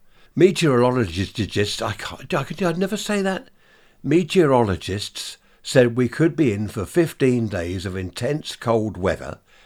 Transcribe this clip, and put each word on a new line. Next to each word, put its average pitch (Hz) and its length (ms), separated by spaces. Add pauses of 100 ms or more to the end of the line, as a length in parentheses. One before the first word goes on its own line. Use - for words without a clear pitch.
(340)
Meteorologists, 120 1500
I 113 100
can't, - 420
I 143 120
could, - 180
I'd 170 140
never 190 180
say 202 260
that. 190 280 (520)
Meteorologists 131 1300 (260)
said 120 360
we 123 100
could 156 300
be 131 160
in 101 160
for 98 160
fifteen 127 640
days 92 360
of 92 120
intense 123 580
cold 110 400
weather, 76 440 (260)